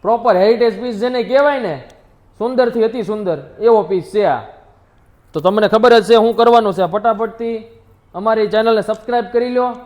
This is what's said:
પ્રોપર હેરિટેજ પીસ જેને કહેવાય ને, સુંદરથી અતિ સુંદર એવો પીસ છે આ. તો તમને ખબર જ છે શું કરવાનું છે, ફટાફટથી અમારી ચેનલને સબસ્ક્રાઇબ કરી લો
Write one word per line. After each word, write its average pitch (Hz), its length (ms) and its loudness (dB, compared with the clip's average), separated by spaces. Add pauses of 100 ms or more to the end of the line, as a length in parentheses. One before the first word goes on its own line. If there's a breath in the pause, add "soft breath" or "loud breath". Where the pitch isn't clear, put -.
પ્રોપર 226 340 0
હેરિટેજ 220 460 2
પીસ 233 180 -8
જેને 247 220 -4
કહેવાય 269 380 0
ને, 156 220 -8 (560)
સુંદરથી 233 460 -2
અતિ 226 180 -4
સુંદર 190 360 -6 (220)
એવો 220 220 4
પીસ 185 320 -4
છે 208 100 2
આ. 135 160 0 (920)
તો 156 80 -4
તમને 202 280 2
ખબર 233 320 4
જ - 20 -6
છે 202 120 4
શું 226 220 2
કરવાનું 233 380 4
છે, 180 120 0
ફટાફટથી 220 800 -4 (500)
અમારી 214 320 -2
ચેનલને 220 340 0
સબસ્ક્રાઇબ 220 520 -4
કરી 240 160 -2
લો 247 240 -2 (140)